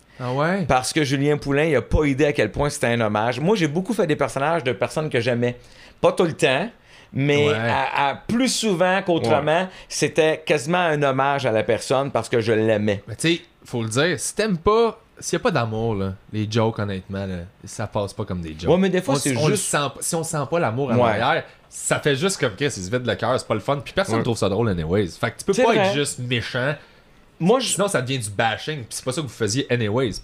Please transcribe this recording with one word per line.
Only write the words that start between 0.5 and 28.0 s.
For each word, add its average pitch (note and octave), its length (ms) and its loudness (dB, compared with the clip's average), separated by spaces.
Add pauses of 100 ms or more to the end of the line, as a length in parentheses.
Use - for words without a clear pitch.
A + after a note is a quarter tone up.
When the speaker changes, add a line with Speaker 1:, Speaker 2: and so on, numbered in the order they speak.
Speaker 2:
Parce B2+ 240 2
que D#3 140 2
Julien C#3+ 320 2
Poulain, C#3 260 0
il D#3+ 140 2
a A#2 40 2
pas D#3+ 240 0
idée C#3 200 2
à D3 80 2
quel A2 180 0
point C#3+ 180 -2
c'était B2+ 180 -2
un A#2 120 2
hommage. A2 400 0
Moi, F3 160 2
j'ai E3+ 140 0
beaucoup F#3+ 240 -2
fait F3+ 120 0
des D3+ 120 0
personnages C#3+ 480 -2
de B2+ 80 0
personnes D3+ 360 -2
que B2+ 120 0
j'aimais. A#2+ 340 0 (460)
Pas E3+ 100 6
tout F#3 140 2
le D#3 80 -2
temps, D3+ 360 2 (440)
mais C#3+ 340 2
Speaker 1:
Ouais. B2+ 80 4
Speaker 2:
à, C3 540 0
à C3 60 -4
plus A#3+ 380 0
souvent F#3 520 2
qu'autrement, D3+ 560 2
Speaker 3:
Ouais. F#3 60 -4 (200)
Speaker 2:
c'était D#3 580 2
quasiment D#3 340 0
un D#3 240 0
hommage C3+ 420 0
à A2+ 80 2
la G#2+ 100 2
personne A#2 480 0
parce A2+ 160 -2
que A#2+ 140 0
je A2 100 0
l'aimais. G#2+ 560 2
Speaker 1:
Mais G#2+ 80 -12
tu E3 200 0
sais, E3 60 -10 (220)
faut A#2+ 180 -6
le A2 60 -2
dire, C3+ 320 0
si - 160 -6
t'aimes G#3 220 0
pas, A3 420 2 (220)
s'il - 160 -4
y E3+ 40 -2
a - 20 -18
pas B3 80 2
d'amour, A2+ 440 -2
là, F#2+ 180 -2 (200)
les G#2+ 180 -2
jokes, A2 280 2
honnêtement, G2 460 -6
là, F#2 100 -6 (280)
ça - 240 -10
passe G#2 240 -4
pas G#2+ 140 -6
comme F2+ 160 -6
des D#2+ 180 -8
jokes. F2 100 -2
Speaker 2:
Ouais, E3+ 80 6
mais F#3+ 120 4
des F3+ 120 2
fois, F3+ 140 0
Speaker 1:
On, - 20 0
Speaker 2:
c'est C3+ 200 0
Speaker 1:
on D3+ 100 2
le F#3+ 80 4
Speaker 2:
juste G3 120 -2
Speaker 1:
sent E3+ 100 0 (160)
p-, - 80 -16
si - 140 -4
on D#3+ 80 -2
sent D#3 140 -4 (140)
pas E3+ 80 0
l'amour C3 320 0
en A2+ 60 2
Speaker 2:
Ouais. A#2+ 140 4 (100)
Speaker 1:
arrière, D#3 220 0 (260)
ça - 300 -2
fait C#3+ 180 2
juste F#3+ 240 -2
comme, A2+ 160 0
Chris, C#3+ 80 -2
il C3 60 0 (120)
se F#2 80 -6
vide B2+ 160 -2
le G#2 80 2
cœur, A#2 240 0
c'est - 80 -10
pas A#2 60 0
le G#2+ 80 0
fun, C#3+ 160 -2
puis - 160 -12
personne F#3 240 0
Speaker 3:
Ouais. A#2 60 0
Speaker 1:
trouve A#2+ 140 -2
ça G2+ 120 2
drôle A2 180 0
anyways. F2+ 400 0 (100)
Fait A#2 140 -4
que - 80 -20
tu - 60 -10
peux G3 80 2
Speaker 2:
C'est A#3 100 4
Speaker 1:
pas A3+ 100 4
Speaker 2:
vrai. G3+ 140 4
Speaker 1:
être G3 60 0
juste C#3 260 -2
méchant. B2+ 560 -2 (680)
Speaker 2:
Moi, A3 200 4
je G3+ 80 -4
Speaker 1:
Sinon, F#3+ 180 0
ça D#3 140 0